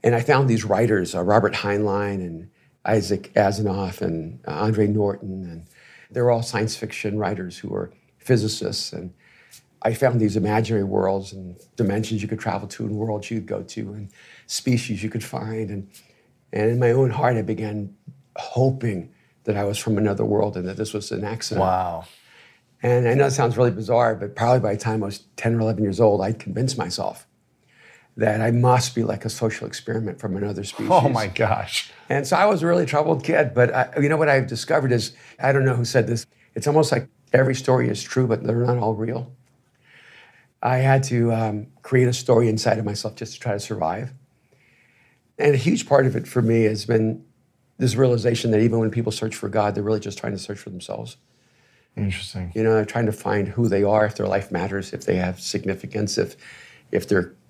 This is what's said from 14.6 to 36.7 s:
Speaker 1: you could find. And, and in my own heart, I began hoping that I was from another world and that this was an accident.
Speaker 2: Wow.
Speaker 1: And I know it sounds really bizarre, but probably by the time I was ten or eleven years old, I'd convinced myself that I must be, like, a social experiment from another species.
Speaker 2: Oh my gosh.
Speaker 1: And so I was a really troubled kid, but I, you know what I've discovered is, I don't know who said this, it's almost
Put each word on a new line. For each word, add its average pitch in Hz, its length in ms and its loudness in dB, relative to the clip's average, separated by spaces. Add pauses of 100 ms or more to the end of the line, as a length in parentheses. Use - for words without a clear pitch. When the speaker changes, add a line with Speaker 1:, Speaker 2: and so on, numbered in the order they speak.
Speaker 1:
you 107 80 -6
could 113 140 -6
find. 110 460 -6
And, 101 180 -8 (640)
and 107 180 0
in 120 100 2
my 120 120 4
own 127 200 4
heart, 120 260 2
I 107 60 0
began 104 520 -6 (400)
hoping 117 760 0 (360)
that 104 120 0
I 101 60 0
was 104 160 -2
from 107 180 0
another 107 280 2
world 104 320 2
and 90 100 -4
that 95 100 -8
this 107 160 -6
was 104 180 -6
an 95 120 -6
accident. 104 380 -4
Speaker 2:
Wow. 90 440 0 (800)
Speaker 1:
And 123 240 4
I 117 60 4
know 139 140 4
it 131 40 0
sounds 120 260 0
really 123 140 4
bizarre, 113 440 2
but 101 200 -10
probably 120 240 4
by 104 140 0
the 104 60 -4
time 110 240 -2
I - 40 -2
was 101 120 -10 (160)
ten 113 200 0
or 113 40 0
eleven 107 240 0
years 98 160 0
old, 104 220 6
I'd 107 180 -2
convinced 117 400 -4
myself - 480 -6 (880)
that 107 240 2
I 113 100 2
must 123 440 4
be, 117 80 0
like, 107 200 -4
a 113 60 -6
social 110 380 -4
experiment 110 520 -6
from 95 160 -4
another 101 280 -4
species. - 280 -8
Speaker 2:
Oh 147 160 6
my 113 200 0
gosh. - 640 -2 (180)
Speaker 1:
And 135 180 0
so - 80 2
I 185 100 4
was 202 180 2
a 170 40 2
really 170 200 4
troubled 147 360 2
kid, 151 300 2
but 120 200 4
I, 127 160 0 (120)
you 143 80 4
know 156 80 2
what 156 120 4
I've 135 180 4
discovered 127 440 0
is, 113 220 0 (260)
I 135 140 2
don't 135 100 4
know 131 120 4
who 120 100 0
said 120 220 2
this, 117 180 -2 (300)
it's - 120 -2
almost - 240 4